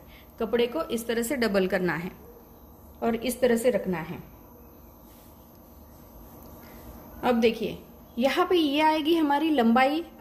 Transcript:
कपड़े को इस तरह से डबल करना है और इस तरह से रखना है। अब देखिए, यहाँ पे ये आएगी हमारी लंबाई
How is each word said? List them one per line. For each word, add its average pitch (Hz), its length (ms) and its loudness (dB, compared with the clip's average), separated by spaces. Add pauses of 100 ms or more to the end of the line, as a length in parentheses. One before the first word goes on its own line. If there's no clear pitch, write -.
(400)
कपड़े 233 260 -2
को 302 160 -4
इस 240 240 -6
तरह 233 160 -4
से 254 140 -4
डबल 202 300 0
करना 180 280 -2
है 170 160 -8 (920)
और 233 140 0
इस 247 240 -4
तरह 240 160 4
से 240 140 2
रखना 185 280 -2
है। 165 200 -10 (3000)
अब 247 160 2
देखिए, 220 380 0 (400)
यहाँ 320 280 2
पे 370 100 2
ये 302 240 2
आएगी 311 360 2
हमारी 311 340 2
लंबाई 262 540 4 (160)